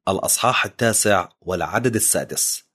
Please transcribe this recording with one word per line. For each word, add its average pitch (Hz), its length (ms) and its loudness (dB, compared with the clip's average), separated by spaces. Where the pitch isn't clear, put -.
الأصحاح - 580 0
التاسع 104 640 2
والعدد 92 540 -2
السادس. - 680 -2